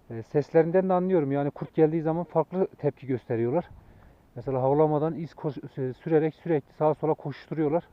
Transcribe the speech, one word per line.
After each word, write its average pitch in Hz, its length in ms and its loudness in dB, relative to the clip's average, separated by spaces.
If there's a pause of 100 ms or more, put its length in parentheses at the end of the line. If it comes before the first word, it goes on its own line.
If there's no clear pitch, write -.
(100)
E, 113 120 -10
seslerinden 165 680 2
de 190 40 2
anlıyorum. 180 400 2
Yani 143 180 0
kurt - 240 -10
geldiği 160 280 4
zaman 160 220 -2
farklı 175 420 -2
tepki - 400 -6
gösteriyorlar. 123 640 -2 (680)
Mesela 131 260 -4
havlamadan 151 520 2
iz 156 200 -10
koş-, - 440 -10
e, 131 140 -4
sürerek 156 420 0
sürekli - 380 -4
sağa 151 220 0
sola 156 200 -2
koşturuyorlar. 151 800 -4